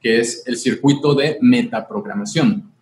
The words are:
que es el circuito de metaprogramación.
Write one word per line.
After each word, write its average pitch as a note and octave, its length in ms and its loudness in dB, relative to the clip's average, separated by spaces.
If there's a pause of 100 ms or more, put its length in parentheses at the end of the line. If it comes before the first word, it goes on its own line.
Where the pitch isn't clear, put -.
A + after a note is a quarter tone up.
que A2+ 180 2
es - 280 -4
el A#2 100 -6
circuito C#3+ 560 0
de D3 280 0
metaprogramación. G#2 1300 0 (100)